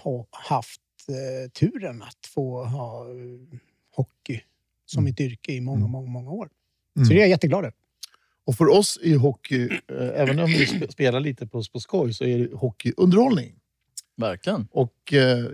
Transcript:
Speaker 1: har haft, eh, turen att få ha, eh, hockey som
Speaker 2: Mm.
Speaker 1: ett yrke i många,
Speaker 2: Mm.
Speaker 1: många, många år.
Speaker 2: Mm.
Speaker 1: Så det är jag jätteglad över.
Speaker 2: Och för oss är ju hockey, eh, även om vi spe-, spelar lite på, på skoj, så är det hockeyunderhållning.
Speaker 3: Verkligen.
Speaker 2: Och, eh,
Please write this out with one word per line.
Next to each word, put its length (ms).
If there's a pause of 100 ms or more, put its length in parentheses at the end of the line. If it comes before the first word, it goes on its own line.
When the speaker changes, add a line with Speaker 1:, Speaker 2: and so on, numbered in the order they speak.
Speaker 1:
har 280
haft, 500 (280)
eh, 420
turen 520
att 240
få 380
ha, 440
eh, 480 (380)
hockey 460 (440)
som 180
Speaker 2:
Mm. 100
Speaker 1:
ett 60
yrke 340
i 80
många, 180
Speaker 2:
Mm. 120
Speaker 1:
många, 180
många 220
år. 180 (460)
Speaker 2:
Mm. 100
Speaker 1:
Så 80
det 60
är 20
jag 80
jätteglad 300
över. 140 (720)
Speaker 2:
Och 100
för 140
oss 340
är 60
ju 80
hockey, 520 (220)
eh, 300
även 180
om 120
vi 140
spe-, 260
spelar 280
lite 280
på, 160 (100)
på 60
skoj, 340
så 100
är 140 (100)
det 80
hockeyunderhållning. 1000 (640)
Speaker 3:
Verkligen. 540
Speaker 2:
Och, 420
eh, 400